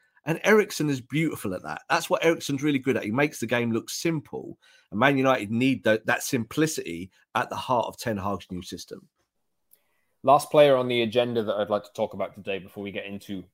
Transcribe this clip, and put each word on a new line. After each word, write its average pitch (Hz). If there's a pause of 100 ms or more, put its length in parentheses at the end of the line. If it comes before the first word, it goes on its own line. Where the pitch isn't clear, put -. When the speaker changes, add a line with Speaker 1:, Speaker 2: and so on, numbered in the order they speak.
(260)
Speaker 1:
And 160
Eriksen 202
is 135
beautiful 139
at 90
that. 76
That's 160
what 175
Eriksen's 147
really 147
good 127
at. 95
He 104
makes 147
the 117
game 120
look 113
simple. - (340)
And 98
Man 139
United 127
need 117
tha-, 110
that -
simplicity 113 (260)
at 120
the -
heart 113
of -
Ten 110
Hag's 98
new 90
system. - (1160)
Speaker 2:
Last 143
player 147
on 123
the 120
agenda 117
that 104
I'd 104
like 104
to -
talk 110
about 98
today 98
before 98
we 101
get 98
into 101